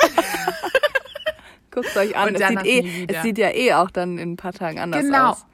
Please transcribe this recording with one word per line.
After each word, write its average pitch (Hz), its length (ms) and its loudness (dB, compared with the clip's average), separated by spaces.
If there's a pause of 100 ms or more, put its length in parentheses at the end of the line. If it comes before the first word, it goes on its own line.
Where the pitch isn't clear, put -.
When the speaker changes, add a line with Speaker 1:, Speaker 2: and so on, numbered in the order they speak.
Speaker 1:
<laughs> - 1700 -2
Speaker 2:
Guckt's - 260 -4
euch 202 200 0
an. 202 120 2
Speaker 1:
Und 196 60 -2
Speaker 2:
Es 185 40 -2 (100)
sieht 190 80 0
Speaker 1:
danach 190 100 -4
Speaker 2:
eh, 247 160 4
Speaker 1:
nie 175 120 -4
wieder. 175 240 -4
Speaker 2:
es 160 40 -4
sieht 214 160 -2
ja - 120 2
eh 240 240 2
auch 175 160 4
dann 180 280 -4
in 170 140 -6
ein 175 40 -8
paar 180 160 -8
Tagen 165 260 -8
anders 170 280 -2
Speaker 1:
Genau. 269 240 4
Speaker 2:
aus. - 240 -4